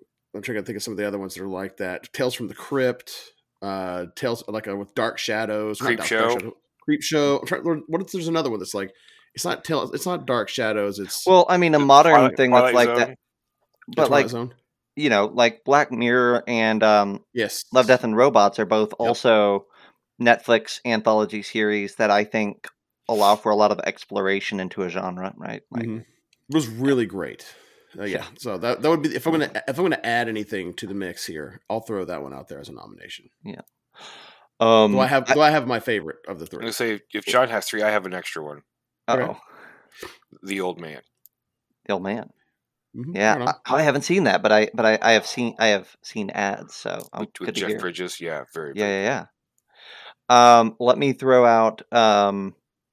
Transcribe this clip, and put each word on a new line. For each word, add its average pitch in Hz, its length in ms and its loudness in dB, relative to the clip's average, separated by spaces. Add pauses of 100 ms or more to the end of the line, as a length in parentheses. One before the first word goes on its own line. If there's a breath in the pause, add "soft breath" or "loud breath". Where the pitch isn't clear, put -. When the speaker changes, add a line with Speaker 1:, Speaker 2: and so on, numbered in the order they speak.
(360)
Speaker 1:
I'm 104 80 -12
trying 113 140 -8
to 101 60 -6
think 107 120 -10
of 104 80 -10
some 117 100 -10
of 95 40 -8
the 104 100 -4
other 101 100 -6
ones 98 160 -10
that 90 100 -12
are 98 40 -10
like 95 300 -10
that. 90 360 -10
Tales 127 220 -4
from 117 120 -10
the 95 60 -14
Crypt, - 800 -6 (300)
uh, 92 420 -8 (100)
Tales, 117 320 -6
like, 107 200 -8
uh, 98 100 -6
with 101 160 -12
Dark 113 240 -2
Shadows, 107 640 -4
not 135 60 -2
Speaker 2:
Creep 120 120 0
Speaker 1:
Dark - 100 -6
Speaker 2:
Show. 113 200 2
Speaker 1:
Shadow, 117 280 -4 (240)
Creep 151 200 -2
Show. 143 380 0
I'm - 80 -10
trying, - 400 -4
what 165 140 -2
if 185 100 -12
there's 170 160 -6
another 160 240 -2
one 107 80 -6
that's 92 160 -10
like, 98 180 -6 (400 soft breath)
it's - 120 -10
not - 180 -6
Tales, - 300 -4
it's 139 120 -8
not 170 220 -6
Dark 120 220 0
Shadows, 104 500 -2
it's - 260 -10
Speaker 3:
Well, 185 240 8
I 180 80 4
mean, 175 160 2
a 147 60 6
Speaker 2:
The 143 60 2
Speaker 3:
modern 143 280 10
Speaker 2:
Twilight, 127 240 6
Speaker 3:
thing 127 140 4
that's 127 200 6
Speaker 2:
Twilight 120 40 2
Speaker 3:
like 123 120 6
Speaker 2:
Zone. 120 100 0
Speaker 3:
that, 120 120 2
Speaker 1:
The 135 60 -16 (800)
Speaker 3:
but, - 0 - (120)
Speaker 1:
Twilight 123 40 -4 (140)
Speaker 3:
like, 113 40 -8
Speaker 1:
Zone. 123 240 -8 (420)
Speaker 3:
you 151 140 -2
know, 104 240 4
like 117 320 0
Black 143 260 2
Mirror 120 560 2
and, 113 360 0
um, 101 400 4 (100)
Speaker 1:
Yes. 110 400 -4
Speaker 3:
Love, 127 140 6
Death, 127 160 4
and 110 120 -2
Robots 117 440 4
are 110 60 -2
both 107 260 0
Speaker 1:
Yep. - 80 -14
Speaker 3:
also 110 680 2 (560 soft breath)
Netflix 117 640 2
anthology 110 580 0
series 104 520 -2
that 107 160 2
I 104 120 4
think 104 440 -6 (420)
allow 104 260 4
for 107 160 -2
a 107 40 2
lot 104 160 4
of 95 140 -2
exploration 98 720 -4
into 92 240 -8
a 90 60 -6
genre, 92 480 -8
right? - 240 -12 (100)
Like 117 140 -8
Speaker 1:
Mm-hmm. 113 120 -10 (520)
It 139 60 -4
was 151 120 0
really 123 380 0
great. 87 400 -10 (520 soft breath)
Uh, - 60 -12
yeah. - 140 -6
Speaker 3:
Yeah. - 80 -12 (120)
Speaker 1:
So 104 200 -8
that, 117 240 -4
that 151 80 2
would 165 120 2
be, 147 140 -2
if 127 100 -8
I'm 160 80 0
gonna, 151 180 -2 (160)
if 135 100 -6
I'm 175 80 -2
gonna 175 180 -2
add 117 260 -2
anything 104 460 -8
to - 120 -12
the 95 60 -12
mix 95 320 -10
here, 78 440 -14
I'll 110 120 -6
throw 101 240 -8
that 82 160 -10
one 69 120 -14
out 67 140 -18
there 69 120 -16
as 73 100 -18
a 80 40 -20
nomination. 50 560 -20 (140)
Speaker 3:
Yeah. - 180 -16 (960 loud breath)
Um, 113 340 6
Speaker 1:
Do 131 60 2
I 131 80 4
have, 131 220 0
Speaker 3:
I 127 60 2
Speaker 1:
do 147 60 4
I 151 100 6
have 147 160 0
my 120 120 -2
favorite 92 380 -6 (100)
of 92 120 -12
the 80 120 -14
Speaker 2:
I'm - 80 -14
gonna 117 120 -8
Speaker 1:
three? 113 260 -4
Speaker 2:
say - 40 -20 (120)
if 107 120 -8
John 127 240 2
has 113 180 -4
three, 107 160 -6
I 107 80 2
have 104 140 -2
an 92 80 -10
extra 87 300 -10
one. 73 180 -14 (460)
Speaker 3:
Uh-oh. 127 140 0
Speaker 1:
Okay. 113 180 -8 (1040 loud breath)
Speaker 2:
The 98 180 -6
Old 90 200 -6
Man. 78 200 -16 (840)
Speaker 3:
The 104 80 -4
Old 92 100 -4
Man. 101 260 -8 (640)
Speaker 1:
Mm-hmm. 131 200 -12
Speaker 3:
Yeah, 107 220 2
Speaker 1:
Right 123 100 -4
on. 85 60 0 (120)
Speaker 3:
I, 131 100 -2
I 147 80 2
haven't 143 200 0
seen 190 220 0
that, 92 180 0
but 107 80 2
I, 107 220 4
but 113 120 0
I, 110 160 4
I 113 120 2
have 107 120 4
seen, 120 340 -6
I 110 80 2
have 98 340 -2
seen 101 300 -10
ads, 101 440 -8
so - 260 -10 (120)
I'm - 80 -10
Speaker 2:
With, - 80 -10 (100)
with 90 80 -10
Speaker 3:
good - 80 -8
to 92 60 -6
Speaker 2:
Jeff 95 80 -4
Speaker 3:
hear. 107 100 -6
Speaker 2:
Bridges, 90 400 -8
yeah, 78 240 -8 (100)
very, 76 220 -10
Speaker 3:
Yeah, 104 100 -4
Speaker 2:
very 98 180 -2
Speaker 3:
yeah, 110 220 -4 (1040 loud breath)
yeah. 120 300 8
Um, 113 200 2
let 123 180 2
me 139 160 0
throw 131 320 4
out, 113 360 2 (120)
um, 101 600 2 (400)